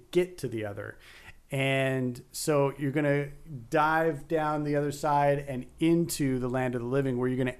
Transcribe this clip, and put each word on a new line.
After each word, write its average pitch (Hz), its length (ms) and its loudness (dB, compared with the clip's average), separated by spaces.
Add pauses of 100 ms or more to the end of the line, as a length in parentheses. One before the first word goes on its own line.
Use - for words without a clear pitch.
(100)
get 180 280 0
to 131 100 -6
the 113 160 -6
other. 104 320 -10 (560)
And 131 800 0
so 139 480 2
you're 139 140 -2
gonna 143 340 2 (440)
dive 160 580 2
down 151 340 0
the 147 140 0
other 143 160 0
side 143 560 2
and 127 180 -8 (140)
into 160 580 2
the 127 100 -2
Land 127 280 0
of 120 40 -4
the 120 60 -4
Living, 131 320 0
where 127 100 2
you're 127 160 0
gonna 127 160 -2